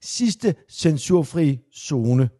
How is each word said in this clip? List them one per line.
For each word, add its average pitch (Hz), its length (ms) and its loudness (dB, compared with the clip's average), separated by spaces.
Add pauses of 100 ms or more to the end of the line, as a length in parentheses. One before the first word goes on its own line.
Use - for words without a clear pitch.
sidste 226 520 -2 (160)
censurfri 156 920 0 (160)
zone. 123 520 0 (120)